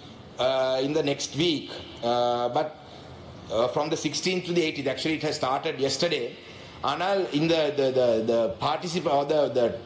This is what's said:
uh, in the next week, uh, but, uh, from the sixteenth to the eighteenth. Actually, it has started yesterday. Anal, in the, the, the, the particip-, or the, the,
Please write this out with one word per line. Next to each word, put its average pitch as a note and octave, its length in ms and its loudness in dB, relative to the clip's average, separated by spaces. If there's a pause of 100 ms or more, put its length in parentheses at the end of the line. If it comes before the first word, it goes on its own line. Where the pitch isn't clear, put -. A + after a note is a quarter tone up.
(380)
uh, C3 440 2
in C#3 100 0
the D#3 100 2
next C#3 340 -2
week, D#3 340 0 (320)
uh, A#2+ 480 2
but, D#3 260 -2 (760)
uh, A#2 180 2
from D3+ 200 0
the D#3+ 80 0
sixteenth F3 500 -2
to E3+ 60 -2
the F3 100 4
eighteenth. D3 260 -2
Actually, D#3 260 0
it C#3 80 -4
has D3+ 140 0
started C#3+ 440 0
yesterday. C3+ 560 0 (480)
Anal, F3 480 2
in D3+ 160 4
the, D#3 280 2
the, C3+ 140 4
the, A#2 340 4
the A#2 360 2
particip-, D#3 520 -2
or C#3+ 120 4
the, D3 240 2
the, A#2+ 380 2